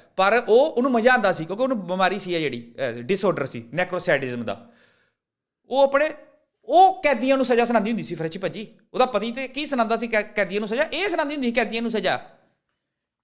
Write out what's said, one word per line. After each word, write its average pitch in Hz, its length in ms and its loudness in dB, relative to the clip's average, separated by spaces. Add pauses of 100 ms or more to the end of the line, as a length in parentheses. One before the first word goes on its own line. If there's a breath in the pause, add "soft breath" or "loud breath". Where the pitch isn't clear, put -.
(160)
ਪਰ 202 320 2
ਉਹ, 247 180 6
ਉਹਨੂੰ 269 260 0
ਮਜ਼ਾ 240 200 4
ਆਉਂਦਾ 202 200 2
ਸੀ 160 120 -8
ਕਿਉਂਕਿ 196 180 -6
ਉਹਨੂੰ 247 240 -2
ਬਿਮਾਰੀ 185 320 0
ਸੀ 185 160 -6
ਇਹ 170 60 -2
ਜਿਹੜੀ, 127 380 -6
ਅ, 120 220 -4
ਡਿਸਆਰਡਰ 170 460 0
ਸੀ 117 280 -12
ਨੈਕਰੋਸੈਡਿਜ਼ਮ 151 680 -2
ਦਾ। 101 260 -10 (960 soft breath)
ਉਹ 262 140 2
ਆਪਣੇ, 277 280 2 (540)
ਉਹ 370 380 6
ਕੈਦੀਆਂ 269 340 2
ਨੂੰ 269 100 0
ਸਜ਼ਾ 240 180 2
ਸੁਣਾਉਂਦੀ 233 260 0
ਹੁੰਦੀ 202 120 -4
ਸੀ 170 120 -10
ਫਰੈਂਚੀ 160 240 -8
ਭਾਜੀ। 185 360 -8 (200)
ਉਹਦਾ 254 120 2
ਪਤੀ 233 260 -2
ਤੇ 262 160 -6
ਕੀ 294 180 -6
ਸੁਣਾਉਂਦਾ 233 300 0
ਸੀ 233 120 -4
ਕੈ-, 214 280 -2
ਕੈਦੀਆਂ 202 240 -2
ਨੂੰ 214 80 -6
ਸਜ਼ਾ? 240 140 0
ਇਹ 330 260 -2
ਸੁਣਾਉਂਦੀ 311 260 -2
ਹੁੰਦੀ 262 140 -2
ਸੀ 233 60 -2
ਕੈਦੀਆਂ 226 280 0
ਨੂੰ 233 80 -4
ਸਜ਼ਾ। 180 400 -2 (920)